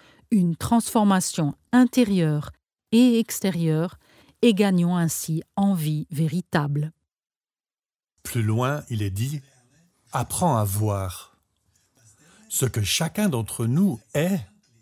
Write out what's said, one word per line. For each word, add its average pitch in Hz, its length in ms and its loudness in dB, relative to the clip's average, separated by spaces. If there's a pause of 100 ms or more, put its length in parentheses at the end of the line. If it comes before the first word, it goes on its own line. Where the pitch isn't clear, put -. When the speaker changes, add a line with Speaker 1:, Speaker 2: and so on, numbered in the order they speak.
(300)
Speaker 1:
une 175 260 2
transformation 196 960 0 (160)
intérieure 196 800 2 (400)
et 233 280 6
extérieure 170 800 -2 (440)
et 233 120 6
gagnons 180 420 2
ainsi 165 460 -2 (120)
en 196 200 2
vie 151 360 -4
véritable. 151 800 -2 (1300)
Speaker 2:
Plus 117 200 -4
loin, 127 480 -2
il 110 120 -4
est 98 80 -2
dit, « 131 300 -6 (720)
Apprends 139 440 0
à 107 80 2
voir. » 98 720 -4 (1120)
Ce - 160 -2
que 110 180 -2
chacun 170 460 -2
d'entre 117 380 -2
nous 151 340 2 (140)
est 170 260 0 (420)